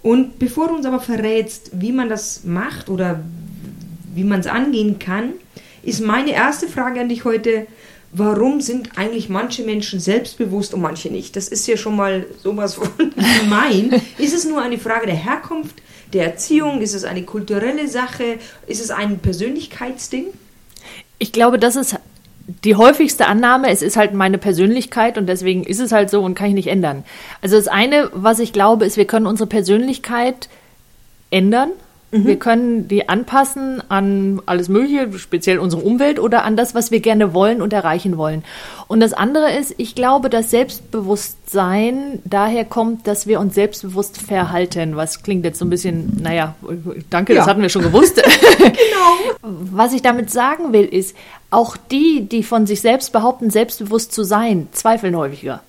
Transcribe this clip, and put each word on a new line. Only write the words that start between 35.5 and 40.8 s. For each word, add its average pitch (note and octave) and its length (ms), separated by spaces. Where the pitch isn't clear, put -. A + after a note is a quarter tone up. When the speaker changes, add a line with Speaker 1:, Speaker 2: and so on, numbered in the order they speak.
Speaker 2:
unsere E3+ 240
Umwelt C4+ 360
oder A#3 240
an G#3+ 140
das, B3 160
was A#3+ 160
wir A3+ 120
gerne G#3 340
wollen G#3 260
und G3+ 100
erreichen F3 460
wollen. D#3 260
Und A3+ 120
das A3 140
andere C#4+ 420
ist, C#4+ 220
ich A3+ 160
glaube, B3+ 380
dass A3+ 180